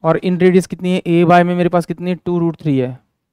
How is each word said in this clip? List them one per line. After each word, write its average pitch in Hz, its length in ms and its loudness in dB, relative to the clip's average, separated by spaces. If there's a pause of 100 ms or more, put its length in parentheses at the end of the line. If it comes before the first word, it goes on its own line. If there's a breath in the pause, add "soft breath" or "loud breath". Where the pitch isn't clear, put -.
और 160 140 2
इन 180 200 -4
रेडियस 180 280 2
कितनी 180 260 -6
है, 185 100 -2
a 170 220 2
by 175 200 4
में 180 100 -2
मेरे 175 140 0
पास 175 180 -2
कितनी 175 240 -8
है, 180 60 -4
टू 175 220 -4
रूट 170 180 -2
थ्री 143 220 -2
है। 127 200 -6 (340)